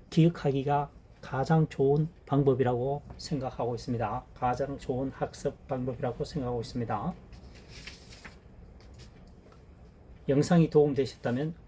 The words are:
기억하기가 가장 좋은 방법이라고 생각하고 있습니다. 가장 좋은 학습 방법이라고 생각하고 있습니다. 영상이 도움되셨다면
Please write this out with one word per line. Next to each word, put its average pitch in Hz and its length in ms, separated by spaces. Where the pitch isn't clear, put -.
기억하기가 143 800
가장 147 480
좋은 143 400
방법이라고 131 760
생각하고 127 600
있습니다. 113 480
가장 131 440
좋은 131 340
학습 - 560
방법이라고 127 560
생각하고 123 380
있습니다. 117 520
영상이 151 420
도움되셨다면 139 840